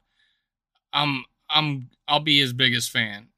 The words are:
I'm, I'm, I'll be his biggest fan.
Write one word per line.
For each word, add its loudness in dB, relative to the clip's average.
I'm, -2
I'm, -2
I'll 2
be 4
his 2
biggest 0
fan. -6